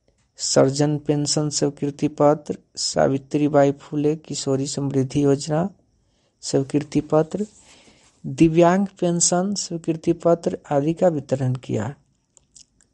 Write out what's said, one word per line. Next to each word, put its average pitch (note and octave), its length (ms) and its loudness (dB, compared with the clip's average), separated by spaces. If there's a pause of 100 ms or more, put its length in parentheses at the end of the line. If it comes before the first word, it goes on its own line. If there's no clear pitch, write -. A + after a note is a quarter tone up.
(380)
सर्जन C#3+ 600 0
पेंशन D3 520 -2
स्वीकृति C#3+ 580 -4
पत्र, D3 500 0 (180)
सावित्रीबाई C#3+ 960 2
फुले D3 440 -4
किशोरी C#3 520 -4
समृद्धि C#3 560 -2
योजना D3+ 460 0 (720)
स्वीकृति C#3+ 600 -2
पत्र, D#3+ 460 -2 (800)
दिव्यांग E3+ 600 4
पेंशन F3 680 -2
स्वीकृति E3 580 -4
पत्र E3+ 440 0 (140)
आदि D3 220 0
का F#3 140 2
वितरण C3+ 460 -2
किया। B2 420 -6 (1000)